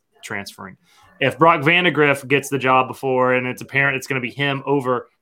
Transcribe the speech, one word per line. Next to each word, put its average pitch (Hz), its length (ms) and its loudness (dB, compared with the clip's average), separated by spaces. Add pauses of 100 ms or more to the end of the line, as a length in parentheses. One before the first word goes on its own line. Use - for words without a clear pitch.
(240)
transferring. 98 540 -12 (420)
If 135 180 0
Brock 165 240 4
Vandagriff 147 680 2
gets 139 220 0
the 139 80 -2
job 127 300 2
before 127 460 0
and 127 120 0
it's 127 160 -8
apparent 139 360 -2
it's 131 100 -12
gonna 131 140 -4
be 120 80 -8
him 139 360 -4
over 127 440 -2 (120)